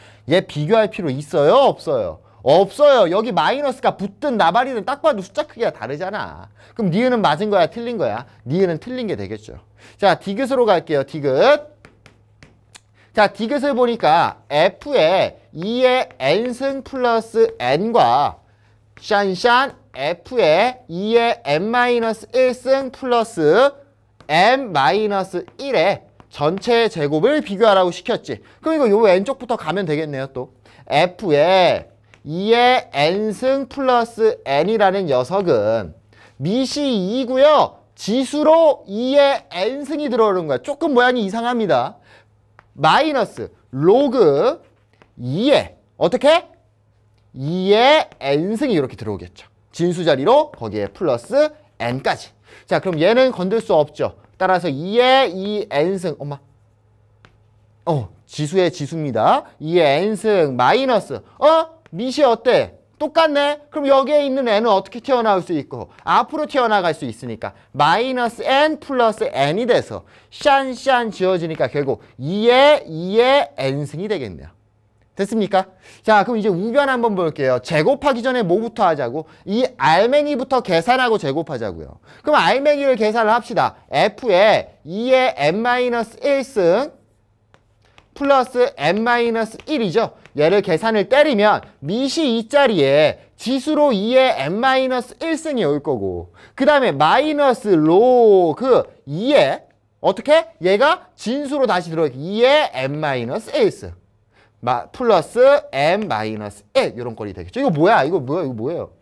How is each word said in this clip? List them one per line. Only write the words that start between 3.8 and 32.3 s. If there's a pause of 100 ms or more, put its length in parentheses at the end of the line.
붙든
나발이든
딱
봐도
숫자
크기가
다르잖아. (280)
그럼
니은은
맞은
거야?
틀린
거야? (200)
니은은
틀린
게
되겠죠. (380)
자,
디귿으로
갈게요.
디귿. (1500)
자,
디귿을
보니까
F의 (120)
이의 (100)
N승
플러스
N과 (600)
샨샨 (180)
F의
이의
n
마이너스
일
승
플러스 (560)
n
마이너스 (120)
일의 (260)
전체
제곱을
비교하라고
시켰지. (200)
그럼
이거
요
왼쪽부터
가면
되겠네요.
또 (340)
F의 (340)
이의